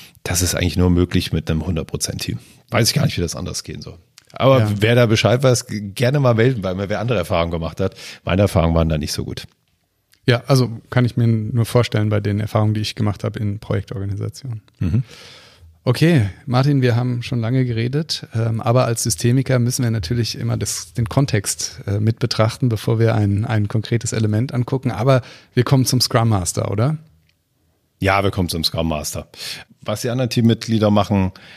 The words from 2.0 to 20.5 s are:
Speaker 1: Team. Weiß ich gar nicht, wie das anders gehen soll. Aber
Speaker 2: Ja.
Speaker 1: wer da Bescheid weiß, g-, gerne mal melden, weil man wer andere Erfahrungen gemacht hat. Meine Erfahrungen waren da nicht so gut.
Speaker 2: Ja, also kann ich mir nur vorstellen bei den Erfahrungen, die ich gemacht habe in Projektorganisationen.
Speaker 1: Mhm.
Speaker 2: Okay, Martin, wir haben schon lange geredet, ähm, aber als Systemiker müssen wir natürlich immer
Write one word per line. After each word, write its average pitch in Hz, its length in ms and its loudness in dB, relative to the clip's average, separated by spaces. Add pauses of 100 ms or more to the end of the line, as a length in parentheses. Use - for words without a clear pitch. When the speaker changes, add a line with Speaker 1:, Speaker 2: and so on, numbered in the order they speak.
Speaker 1:
Team. - 160 -6 (320)
Weiß 113 180 0
ich - 60 0
gar - 100 2
nicht, - 140 -2
wie - 20 -2
das 82 140 -4
anders 85 300 -8
gehen - 180 -14
soll. 85 160 -18 (340)
Aber 135 280 4
Speaker 2:
Ja. 107 180 2
Speaker 1:
wer 113 160 4
da 120 120 6
Bescheid 110 360 2
weiß, 127 240 2
g-, 104 140 -8
gerne 120 400 -2
mal 123 140 4
melden, 113 280 2
weil 92 140 -4
man 98 120 -4
wer 98 120 -4
andere 113 180 -2
Erfahrungen 85 320 0
gemacht 82 300 -6
hat. 95 160 -2 (280)
Meine 92 180 2
Erfahrungen 82 340 4
waren 82 120 4
da 78 80 0
nicht 76 160 -4
so 76 120 -6
gut. - 220 -12 (800)
Speaker 2:
Ja, 120 200 2
also 127 240 2 (180)
kann 123 160 0
ich 117 140 -2
mir 120 80 2
nur 113 400 0
vorstellen 110 420 0
bei 104 120 0
den 104 200 -2
Erfahrungen, 107 320 0
die 107 80 -2
ich - 140 -6
gemacht 104 300 -4
habe 107 140 -6
in 104 200 -4
Projektorganisationen. 104 1040 -6 (160)
Speaker 1:
Mhm. 98 260 0 (840)
Speaker 2:
Okay, 123 440 2 (160)
Martin, 135 340 2
wir 123 160 2
haben 123 260 -2
schon 123 180 -4
lange 127 260 0
geredet, 123 680 -4
ähm, 113 280 -2
aber 123 240 2
als 117 160 -2
Systemiker 123 560 2
müssen 123 240 0
wir 117 80 0
natürlich 117 480 -2
immer 117 180 -2